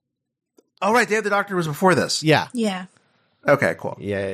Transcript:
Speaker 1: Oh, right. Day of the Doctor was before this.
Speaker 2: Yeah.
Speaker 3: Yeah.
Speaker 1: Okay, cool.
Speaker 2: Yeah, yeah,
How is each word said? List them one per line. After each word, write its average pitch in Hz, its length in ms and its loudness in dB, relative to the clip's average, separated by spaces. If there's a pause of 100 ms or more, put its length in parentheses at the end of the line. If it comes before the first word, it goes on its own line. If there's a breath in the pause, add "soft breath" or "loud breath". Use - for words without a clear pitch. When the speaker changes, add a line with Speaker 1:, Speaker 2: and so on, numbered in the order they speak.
(800)
Speaker 1:
Oh, 202 120 0
right. 233 160 2
Day 208 60 0
of 220 80 -2
the 202 80 -4
Doctor 202 240 -2
was 170 120 -2
before 170 280 2
this. 98 260 -2
Speaker 2:
Yeah. 147 320 2
Speaker 3:
Yeah. 196 320 -4 (640)
Speaker 1:
Okay, 117 320 2
cool. - 200 -10
Speaker 2:
Yeah, 98 280 -4
yeah, 95 60 -6